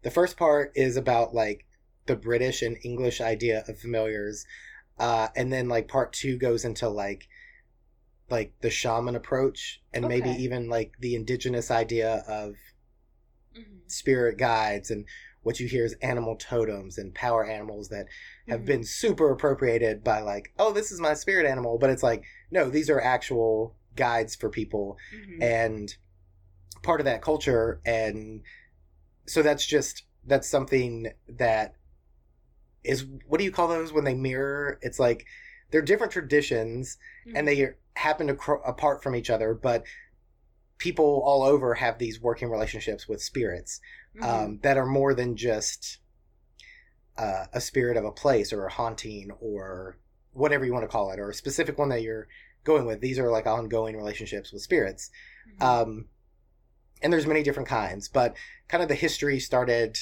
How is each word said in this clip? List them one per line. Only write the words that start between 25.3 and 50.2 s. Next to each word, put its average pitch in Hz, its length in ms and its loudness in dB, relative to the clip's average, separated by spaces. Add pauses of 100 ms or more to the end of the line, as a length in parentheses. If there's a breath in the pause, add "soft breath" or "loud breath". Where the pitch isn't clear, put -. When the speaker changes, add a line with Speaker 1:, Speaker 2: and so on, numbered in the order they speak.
Speaker 1:
and 113 520 0 (840)
part 165 180 2
of 139 60 0
that 117 160 2
culture, 127 640 2
and 110 560 -2 (840 loud breath)
so - 160 2
that's 147 240 4
just, - 380 -2 (220)
that's - 240 2
something 123 640 0 (160)
that 113 460 0 (1080)
is, 131 220 -2 (220)
what 151 100 2
do 196 80 2
you 185 60 -2
call 170 180 2
those 165 240 -2
when 151 100 4
they 135 120 2
mirror? 139 640 -2
It's 123 180 -6
like, 120 260 2 (460 loud breath)
they're 156 100 6
different 202 300 2
traditions, 131 840 0 (280 loud breath)
Speaker 2:
Mm-hmm. 117 120 -6
Speaker 1:
and 151 100 0
they 139 220 4 (260)
happen 151 320 0
to 139 80 -2
cr-, 147 200 0 (100)
apart 139 360 0
from 127 140 -2
each 117 140 -4
other, 110 240 2
but 120 320 0 (920 loud breath)
people 147 460 4
all 139 200 6
over 135 320 6
have 117 240 0
these 113 200 -4
working 117 300 -2
relationships 107 580 -4
with 104 140 -6
spirits, - 580 -6 (360 loud breath)
Speaker 2:
Mm-hmm. 113 140 -6
Speaker 1:
um, 107 320 -2
that 135 160 4
are 135 80 2
more 139 300 4
than 123 220 -2
just, - 600 -4 (1160 loud breath)
uh, 95 360 -4
a 123 80 -4
spirit 120 360 0
of 104 80 0
a 104 60 -4
place 120 400 2
or 101 140 -4
a 92 60 -6
haunting 107 680 -6
or 95 580 -10 (360)